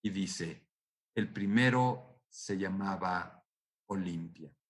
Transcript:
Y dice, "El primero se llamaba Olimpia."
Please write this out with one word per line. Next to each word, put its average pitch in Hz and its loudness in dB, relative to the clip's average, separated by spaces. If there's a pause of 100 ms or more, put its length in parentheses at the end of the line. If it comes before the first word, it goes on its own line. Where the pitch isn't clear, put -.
Y 107 -2
dice, 90 -4 (460)
"El 110 0
primero 123 2
se - -6
llamaba 92 -4 (420)
Olimpia." 85 -6 (180)